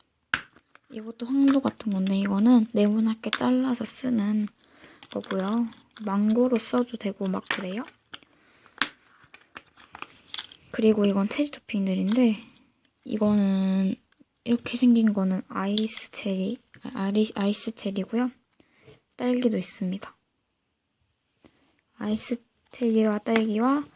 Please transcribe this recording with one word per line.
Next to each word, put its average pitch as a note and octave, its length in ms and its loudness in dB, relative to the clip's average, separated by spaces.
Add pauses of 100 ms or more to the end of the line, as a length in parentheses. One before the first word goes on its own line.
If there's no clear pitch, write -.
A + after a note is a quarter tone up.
(880)
이것도 A3+ 360 -12
황도 C4+ 360 4
같은 A3 300 -4
건데 F#3+ 260 0
이거는 G#3+ 560 4
네모나게 A3 640 0
잘라서 B3 480 0
쓰는 G#3+ 640 -2 (680)
거고요. G3+ 560 -4 (320)
망고로 G#3+ 560 2
써도 B3 400 -4
되고 G3 300 -6
막 F#3+ 220 -4
그래요. G3 340 -6 (3000)
그리고 G#3+ 340 4
이건 G3+ 240 2
체리 D4 220 -2
토핑들인데 G3 880 0 (640)
이거는 G3 920 2 (480)
이렇게 A#3 320 -2
생긴 A#3 380 6
거는 F#3+ 340 0
아이스 G#3 640 -4
체리, G3 460 -4 (240)
아, G#3+ 240 -8
아리-, G#3+ 300 0
아이스 G#3 400 -2
체리고요. G#3+ 560 -4 (840)
딸기도 B3 420 0
있습니다. - 600 -6 (1800)
아이스 A3 460 -4 (280)
체리와 A3 480 2
딸기와 A3+ 680 0 (100)